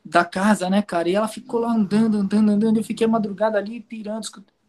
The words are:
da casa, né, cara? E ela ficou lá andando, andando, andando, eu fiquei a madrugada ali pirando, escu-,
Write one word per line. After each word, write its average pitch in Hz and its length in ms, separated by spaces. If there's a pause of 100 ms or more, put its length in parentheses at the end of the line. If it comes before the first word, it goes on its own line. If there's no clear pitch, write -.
da 175 200
casa, 185 440
né, 202 140
cara? 170 260
E 180 60
ela 214 140
ficou - 320
lá 233 120
andando, 214 440
andando, 208 340
andando, 220 280
eu 220 60
fiquei 226 220
a 226 40
madrugada 214 480
ali 220 220
pirando, 220 440
escu-, - 200 (240)